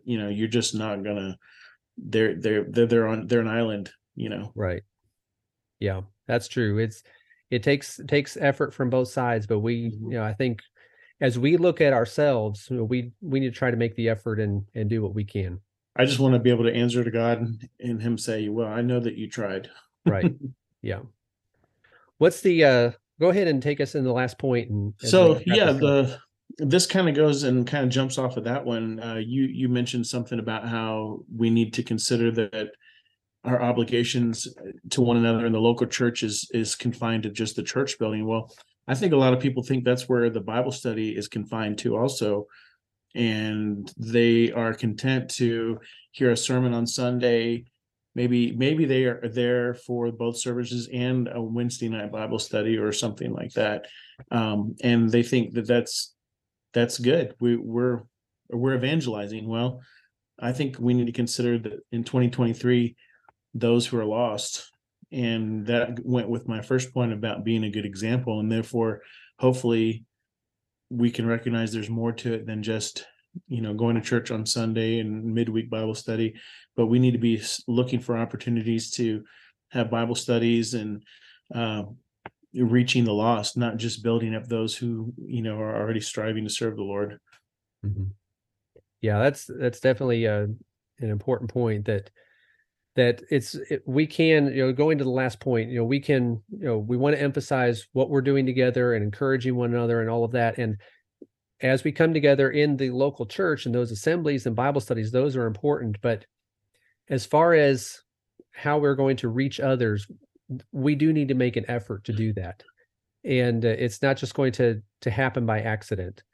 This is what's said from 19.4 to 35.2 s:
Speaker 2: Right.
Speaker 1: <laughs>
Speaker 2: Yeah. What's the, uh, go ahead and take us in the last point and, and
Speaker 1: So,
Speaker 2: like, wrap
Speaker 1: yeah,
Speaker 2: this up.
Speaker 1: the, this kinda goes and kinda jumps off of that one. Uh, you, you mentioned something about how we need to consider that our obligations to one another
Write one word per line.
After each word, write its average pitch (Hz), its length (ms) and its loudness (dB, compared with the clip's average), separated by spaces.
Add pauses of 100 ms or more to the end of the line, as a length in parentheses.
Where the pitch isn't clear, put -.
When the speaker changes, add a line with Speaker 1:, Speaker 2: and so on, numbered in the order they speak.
Speaker 2:
Right. 110 260 2 (260)
Speaker 1:
<laughs> - 260 -20
Speaker 2:
Yeah. 95 160 -6 (1200)
What's 175 220 4
the, 170 220 6
uh, 123 280 6 (280)
go 165 100 4
ahead 185 180 4
and 143 140 2
take 147 200 -2
us 139 140 -4
in 143 80 0
the 127 100 2
last 123 240 -2
point 123 320 0
and, 104 320 -2
and - 80 -4
Speaker 1:
So, 180 220 10
Speaker 2:
like, - 60 4 (100)
wrap 185 100 4
Speaker 1:
yeah, 208 80 6
Speaker 2:
this 143 100 6
up. 131 40 -2
Speaker 1:
the, 139 400 4 (460)
this 170 200 4
kinda 180 260 2
goes 143 300 4
and 127 240 2
kinda 139 220 0
jumps 131 320 0
off 127 180 -2
of 107 60 -4
that 117 220 -4
one. 113 340 -4
Uh, 113 160 -8
you, 120 300 -2
you 131 220 -2
mentioned 123 380 0
something 123 320 -4
about 110 300 -6
how 110 560 -4 (120)
we 113 140 2
need 117 240 2
to 127 100 -2
consider 117 480 0
that 107 360 -4 (760)
our 123 160 2
obligations 120 880 0 (440)
to 139 100 2
one 120 160 4
another 117 300 2